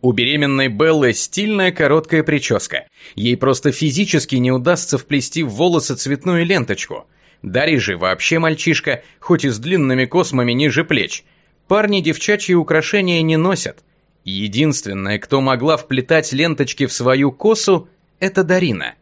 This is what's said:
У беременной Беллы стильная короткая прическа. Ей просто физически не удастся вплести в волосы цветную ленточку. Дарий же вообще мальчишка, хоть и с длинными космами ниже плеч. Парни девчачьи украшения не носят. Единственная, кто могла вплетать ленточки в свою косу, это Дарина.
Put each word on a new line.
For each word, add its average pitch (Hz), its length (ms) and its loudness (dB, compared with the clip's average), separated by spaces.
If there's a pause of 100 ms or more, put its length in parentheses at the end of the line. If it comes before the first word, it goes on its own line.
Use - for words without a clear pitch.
У 123 120 2
беременной 135 540 2
Беллы 139 460 2
стильная 196 580 -2
короткая 156 520 2
прическа. - 640 -2 (260)
Ей 120 240 0
просто 135 340 2
физически 151 640 0
не 123 160 2
удастся 135 460 0
вплести 143 460 -4
в 139 60 -4
волосы 147 460 0
цветную 165 480 -2
ленточку. 165 640 -4 (380)
Дарий 135 340 0
же 104 200 -2
вообще 92 420 0
мальчишка, 160 640 -2 (160)
хоть - 260 0
и 139 40 2
с 107 100 -2
длинными 131 460 0
космами 127 480 0
ниже 143 300 2
плеч. - 400 -2 (440)
Парни 202 340 2
девчачьи 180 540 0
украшения 170 680 2
не 160 160 2
носят. 175 460 -2 (400)
Единственная, 101 960 -2
кто 139 200 -2
могла 131 380 0
вплетать 151 560 -2
ленточки 139 540 -2
в - 60 -6
свою 131 380 2
косу, 202 560 0 (320)
это 190 240 0
Дарина. 151 580 0